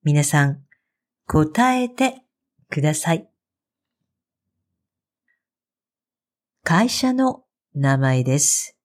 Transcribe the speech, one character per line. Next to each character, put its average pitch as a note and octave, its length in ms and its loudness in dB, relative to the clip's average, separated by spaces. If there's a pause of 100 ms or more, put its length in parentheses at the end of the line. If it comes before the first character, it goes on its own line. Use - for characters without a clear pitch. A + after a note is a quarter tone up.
皆 D3 220 2
さ D3 200 2
ん、 C#3 160 -4 (640)
答 A#3 560 0
え B3 60 -2
て B3+ 340 -4 (480)
く C#3+ 120 -6
だ D3+ 120 0
さ D#3+ 200 -2
い。 F3+ 160 -6 (3250)
会 G#3 260 0
社 B3+ 240 -2
の B3+ 320 -2 (280)
名 C#3 240 0
前 C3 280 2
で C3+ 140 0
す。 - 460 -2